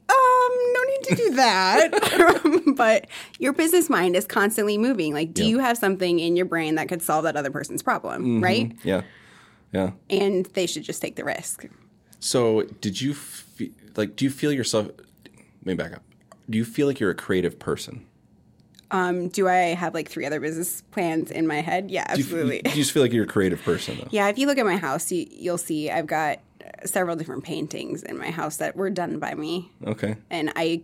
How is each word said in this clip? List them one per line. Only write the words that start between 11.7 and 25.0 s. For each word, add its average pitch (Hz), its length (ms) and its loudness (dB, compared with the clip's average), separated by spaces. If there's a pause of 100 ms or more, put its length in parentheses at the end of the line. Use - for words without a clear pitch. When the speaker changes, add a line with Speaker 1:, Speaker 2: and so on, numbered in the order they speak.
Speaker 2:
So 113 420 2 (180)
did 98 220 -4
you 139 120 -2
fe-, - 580 -12 (240)
like, 107 200 -2
do 135 80 0
you 139 60 2
feel 147 220 -2
yourself, 113 340 0
let - 800 -20
me 92 80 -2
back 80 200 -4
up. - 80 -18 (460)
Do 110 100 -4
you 113 60 0
feel 139 220 0
like 139 140 0
you're 101 100 2
a 82 40 -2
creative 90 440 -2
person? - 480 -8 (840)
Speaker 1:
Um, 180 380 -2
do 190 180 0
I 180 280 4
have, 170 200 -4
like, 160 140 -6
three - 180 -8
other 147 140 -4
business 160 400 -6 (100)
plans 160 400 -2
in 160 160 -2
my 151 140 0
head? 175 300 -4
Yeah, - 240 -4
Speaker 2:
Do 139 60 0
you 135 40 0
f-, 135 80 -6
Speaker 1:
absolutely. 143 300 -2
Speaker 2:
do - 80 0
you 143 60 -2
just 147 160 2
feel 151 100 6
like 120 100 4
you're 113 120 2
a 87 40 -2
creative 92 340 2
person, - 360 -2
though? - 120 -12
Speaker 1:
Yeah, 202 180 2
if 208 100 -2
you 269 80 2
look 277 120 2
at 240 80 2
my 180 120 2
house, 170 340 -4